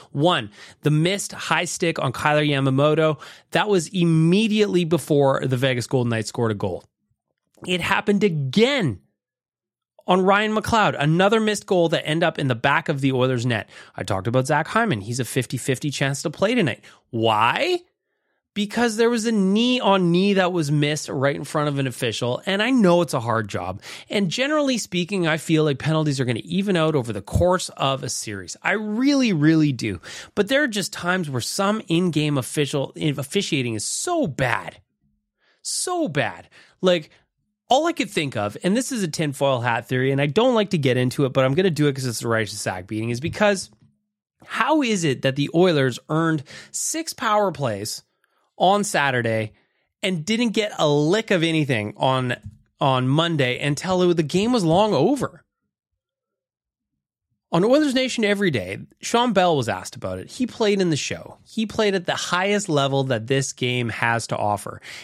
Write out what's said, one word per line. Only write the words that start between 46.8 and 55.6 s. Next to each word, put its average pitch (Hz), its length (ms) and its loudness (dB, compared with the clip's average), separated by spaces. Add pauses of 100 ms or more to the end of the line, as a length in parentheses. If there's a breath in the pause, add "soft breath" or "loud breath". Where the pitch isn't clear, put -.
power 247 400 0
plays 107 500 -6 (560)
on 196 260 4
Saturday 120 720 0 (480)
and 185 200 -2
didn't 226 280 -2
get 214 260 -2
a 165 100 2
lick 151 440 2
of 180 120 2
anything 135 540 0
on, 131 400 0 (420)
on 131 300 2
Monday 143 500 2
until 180 440 -2
it, 175 160 4
the 170 40 0
game 190 300 0
was 240 100 2
long 185 300 2
over? 185 500 0 (2000)